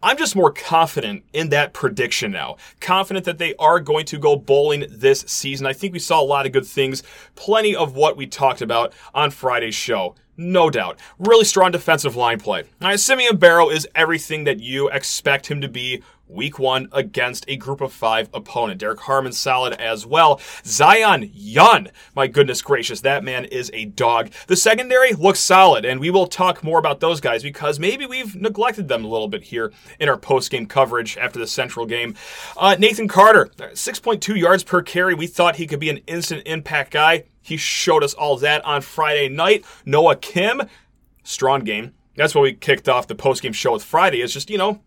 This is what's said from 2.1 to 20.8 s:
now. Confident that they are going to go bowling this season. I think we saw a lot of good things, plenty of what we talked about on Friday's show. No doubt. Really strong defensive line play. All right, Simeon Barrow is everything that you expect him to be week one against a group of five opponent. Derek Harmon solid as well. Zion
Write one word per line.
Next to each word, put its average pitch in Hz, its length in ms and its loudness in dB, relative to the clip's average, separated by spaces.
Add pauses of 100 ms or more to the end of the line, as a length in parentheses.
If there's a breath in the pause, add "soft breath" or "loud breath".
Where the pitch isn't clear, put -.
now. 76 260 -10 (220 loud breath)
Confident 190 460 -2
that 165 140 -6
they 165 160 -4
are 160 240 4
going 151 260 -2
to 147 140 -10
go 147 160 4
bowling 143 540 0
this 135 320 2
season. 135 440 -8
I 135 80 -4
think 190 180 -8
we 175 80 -10
saw 160 220 2
a - 20 4
lot 139 220 0
of 131 60 -4
good 131 160 0
things, 135 340 -4 (340 loud breath)
plenty 214 400 0
of 143 200 -4
what 151 200 2
we 139 120 -12
talked 131 340 -2
about 117 320 -2 (220 loud breath)
on 143 160 0
Friday's 120 440 -4
show. 95 400 -4 (220)
No 175 320 2
doubt. 175 300 -4 (180 loud breath)
Really 220 260 6
strong 185 280 2
defensive 151 440 0
line 120 240 0
play. 98 220 -4 (200)
All 180 60 -2
right, 202 100 0
Simeon 247 380 0
Barrow 170 340 6
is 156 240 -4
everything 156 520 -2
that 123 160 -2
you 131 260 -4
expect 139 600 -4
him 147 120 -6
to 139 80 -8
be 123 340 -8 (280 soft breath)
week 123 300 -10
one 131 320 -2
against 123 560 -4
a 135 100 -8
group 135 240 -10
of 135 100 -6
five 110 440 -2
opponent. 107 440 -6
Derek 104 200 -6
Harmon 135 320 -2
solid 127 420 -2
as 113 320 -8
well. 147 340 4 (240 loud breath)
Zion 151 680 4